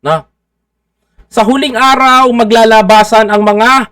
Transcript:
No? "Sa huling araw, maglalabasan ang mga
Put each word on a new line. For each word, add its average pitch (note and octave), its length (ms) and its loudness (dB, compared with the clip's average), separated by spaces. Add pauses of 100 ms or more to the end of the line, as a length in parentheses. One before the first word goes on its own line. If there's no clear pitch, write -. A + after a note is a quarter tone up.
No? D#3 240 -6 (960)
"Sa - 160 -6
huling B3+ 380 -4
araw, C4 580 0
maglalabasan G#3+ 960 2
ang G#3 160 0
mga A3+ 440 0